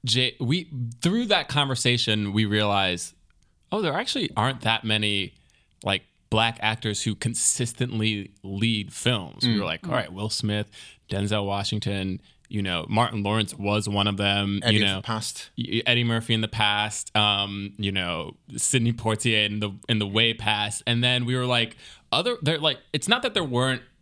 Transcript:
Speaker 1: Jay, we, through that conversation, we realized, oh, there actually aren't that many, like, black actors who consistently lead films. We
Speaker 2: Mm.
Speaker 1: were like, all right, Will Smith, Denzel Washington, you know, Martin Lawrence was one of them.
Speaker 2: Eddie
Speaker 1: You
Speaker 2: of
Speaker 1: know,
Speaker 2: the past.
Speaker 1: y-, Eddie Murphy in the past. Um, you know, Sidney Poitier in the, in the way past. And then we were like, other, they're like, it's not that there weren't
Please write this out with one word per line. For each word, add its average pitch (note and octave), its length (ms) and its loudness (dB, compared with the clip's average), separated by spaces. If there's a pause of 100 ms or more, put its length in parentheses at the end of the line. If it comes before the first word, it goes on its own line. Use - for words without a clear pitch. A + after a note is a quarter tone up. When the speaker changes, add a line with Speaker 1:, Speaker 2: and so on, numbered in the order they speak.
Speaker 1:
Jay, B2 340 2
we, E3 300 0 (320)
through A3 260 2
that F3+ 200 2
conversation, A#2+ 840 2
we G#2+ 120 4
realized, G2+ 680 2 (560)
oh, G#3 100 0
there D#3+ 120 0
actually G#3+ 440 -2
aren't A#2+ 240 0
that A2 220 0
many, G#2+ 500 0 (500)
like, F#2+ 200 0 (260)
black A2+ 320 2
actors G#2+ 420 -2
who G#2+ 120 -2
consistently A2+ 1160 -2 (120)
lead G2+ 500 0
films. G2+ 540 -2
We A#2 80 4
Speaker 2:
Mm. G#2 40 2
Speaker 1:
were G2 60 -2
like, E2 220 -4
all D#3+ 60 -2
right, G#2 180 -2
Will G2+ 180 -4
Smith, G#2 400 -2 (400)
Denzel G2+ 360 0
Washington, G2 760 -2 (280)
you G#2 120 -2
know, F2 280 -2
Martin G#2+ 340 0
Lawrence G#2 320 0
was G#2 340 0
one G2+ 180 2
of G2 100 0
them. G2+ 460 0
Speaker 2:
Eddie A2+ 140 4
Speaker 1:
You G#2 60 2
Speaker 2:
of G2 60 2
Speaker 1:
know, F#2+ 80 0
Speaker 2:
the F#2+ 60 -8
past. - 540 -6
Speaker 1:
y-, A2+ 300 -2
Eddie A#2+ 160 2
Murphy A2+ 320 0
in A2 60 0
the A2 60 -2
past. G#2+ 680 0
Um, G2+ 600 0
you G2+ 140 0
know, F2 440 -4 (220)
Sidney A#2 360 2
Poitier A2 520 2
in G#2 140 -2
the, G#2 120 -2 (180)
in A2+ 100 2
the G#2 80 0
way A2+ 280 4
past. G#2+ 500 -2
And A#2+ 180 2
then B2 220 2
we B2+ 100 0
were B2+ 100 0
like, A#2+ 320 0 (340)
other, G#3+ 320 0
they're D#3 160 2
like, D3+ 180 0 (140)
it's - 160 -2
not A#3+ 160 2
that A#3 100 -2
there F#3+ 100 0
weren't B2+ 380 0 (200)